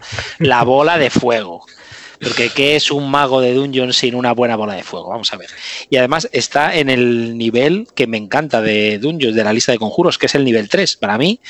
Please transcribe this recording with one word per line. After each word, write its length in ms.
La 240
bola 340
de 120
fuego. 560
Porque 300
¿qué 260
es 140
un 220
mago 300
de 120
Dungeons 420
sin 200
una 180
buena 220
bola 180
de 80
fuego? 280
Vamos 240
a 40
ver. 120
Y 60
además 340
está 440
en 140
el 480
nivel 560
que 140
me 100
encanta 420
de 380
Dungeons, 380
de 80
la 100
lista 180
de 60
conjuros, 400
que 80
es 80
el 100
nivel 240
tres. 300
Para 220
mí, 200